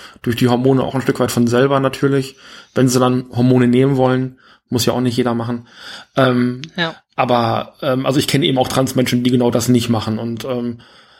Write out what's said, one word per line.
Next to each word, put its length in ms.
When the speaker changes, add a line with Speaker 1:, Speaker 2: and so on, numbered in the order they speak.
Speaker 1:
durch 140
die 120
Hormone 360
auch 120
ein 60
Stück 180
weit 120
von 160
selber 320
natürlich, 560
wenn 120
sie 120
dann 320
Hormone 360
nehmen 300
wollen, 400
muss 160
ja 80
auch 80
nicht 160
jeder 160
machen. 340
Ähm, 460
Speaker 2:
Ja. 180
Speaker 1:
aber, 680
ähm, 240
also 140
ich 80
kenne 180
eben 140
auch 100
Transmenschen, 540
die 80
genau 200
das 180
nicht 200
machen 300
und, 260
ähm, 360